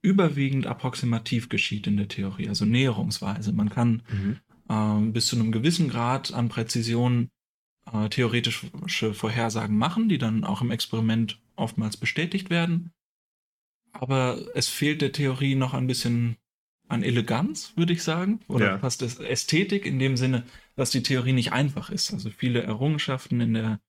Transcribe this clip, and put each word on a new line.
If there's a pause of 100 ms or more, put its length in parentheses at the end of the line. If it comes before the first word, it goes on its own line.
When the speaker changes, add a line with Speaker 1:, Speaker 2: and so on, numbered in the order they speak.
Speaker 1:
überwiegend
approximativ
geschieht
in
der
Theorie,
also
näherungsweise.
Man
kann,
Speaker 2:
Mhm. (320)
Speaker 1:
ähm,
bis
zu
einem
gewissen
Grad
an
Präzision, (600)
äh,
theoretische
Vorhersagen
machen,
die
dann
auch
im
Experiment (160)
oftmals
bestätigt
werden. (1000)
Aber (160)
es
fehlt
der
Theorie
noch
ein
bisschen (520)
an
Eleganz,
würde
ich
sagen,
oder
Speaker 2:
Ja.
Speaker 1:
fast
Äs-,
Ästhetik
in
dem
Sinne, (320)
dass
die
Theorie
nicht
einfach
ist.
Also
viele
Errungenschaften
in
der